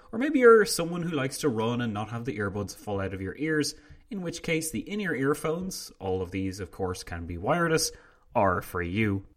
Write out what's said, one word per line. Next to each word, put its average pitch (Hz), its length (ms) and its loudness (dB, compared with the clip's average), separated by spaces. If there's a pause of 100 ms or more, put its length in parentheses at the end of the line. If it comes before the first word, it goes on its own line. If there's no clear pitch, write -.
(120)
or 220 60 -4
maybe 294 220 2
you're 226 260 10
someone 170 360 -2
who 165 140 -4
likes 135 220 -2
to 156 100 0
run 117 320 0
and 117 140 -2
not 104 160 -4
have 117 160 -6
the 131 100 -4
earbuds 101 400 -4
fall 101 240 -4
out 95 140 -4
of 95 80 -8
your 95 160 -6
ears, 151 360 0 (360)
in 196 100 -8
which 170 220 -8
case 160 280 -2
the 107 100 -4
in-ear 190 340 -4
earphones, 156 840 -2
all 92 220 -2
of 87 120 -6
these 95 280 -4
of 90 100 -8
course 92 320 -4
can 85 220 -8
be 87 140 -8
wireless, 160 520 0 (440)
are 95 260 4
for - 220 -6
you. 98 420 0 (120)